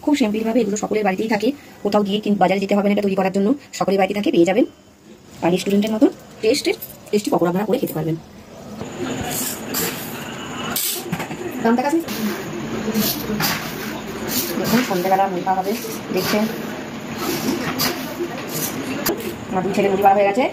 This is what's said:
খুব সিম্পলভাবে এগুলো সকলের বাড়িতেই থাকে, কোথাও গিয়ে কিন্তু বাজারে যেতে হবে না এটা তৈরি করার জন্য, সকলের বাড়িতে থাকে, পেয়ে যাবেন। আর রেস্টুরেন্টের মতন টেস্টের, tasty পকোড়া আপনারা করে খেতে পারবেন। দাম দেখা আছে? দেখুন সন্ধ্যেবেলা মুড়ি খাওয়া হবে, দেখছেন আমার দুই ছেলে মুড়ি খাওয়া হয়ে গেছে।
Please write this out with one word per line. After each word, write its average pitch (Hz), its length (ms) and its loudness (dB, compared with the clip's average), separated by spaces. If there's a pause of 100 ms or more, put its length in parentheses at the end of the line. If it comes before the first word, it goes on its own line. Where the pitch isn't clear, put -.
খুব 302 160 4
সিম্পলভাবে 220 440 2
এগুলো 202 200 0
সকলের 214 240 0
বাড়িতেই 202 260 0
থাকে, 214 140 2 (360)
কোথাও 208 240 4
গিয়ে 202 160 0
কিন্তু 208 200 2
বাজারে 185 200 4
যেতে 196 140 2
হবে 202 100 4
না 202 80 4
এটা 208 100 0
তৈরি 190 140 2
করার 185 180 2
জন্য, 196 100 4 (320)
সকলের 196 220 2
বাড়িতে 190 180 2
থাকে, 208 160 2
পেয়ে 170 140 8
যাবেন। 226 160 4 (760)
আর 165 120 4
রেস্টুরেন্টের 202 400 2
মতন 269 140 6 (320)
টেস্টের, 277 340 2 (360)
tasty 214 220 2
পকোড়া 175 180 4
আপনারা 190 180 2
করে 233 120 4
খেতে - 160 -4
পারবেন। 160 180 0 (3500)
দাম 226 140 4
দেখা 269 140 0
আছে? 330 80 2 (2500)
দেখুন 220 300 2
সন্ধ্যেবেলা 190 420 2
মুড়ি 180 140 -2
খাওয়া 185 140 2
হবে, 190 120 -2 (440)
দেখছেন 208 280 2 (3000)
আমার 185 160 -2
দুই 196 100 -2
ছেলে 196 160 2
মুড়ি 196 120 0
খাওয়া 196 140 8
হয়ে 202 120 6
গেছে। 247 240 2